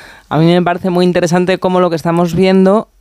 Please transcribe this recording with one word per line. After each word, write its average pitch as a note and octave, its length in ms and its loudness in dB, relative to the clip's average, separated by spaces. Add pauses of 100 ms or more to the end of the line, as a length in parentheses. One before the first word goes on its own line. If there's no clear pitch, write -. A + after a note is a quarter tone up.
(280)
A C#3+ 100 -2
mí D#3+ 80 2
me F3 140 2
parece F3 300 -2
muy F3+ 160 0
interesante F3+ 520 0
cómo F3+ 220 -2
lo F3+ 80 2
que E3 80 -4
estamos E3+ 380 -2
viendo F#3+ 540 2 (120)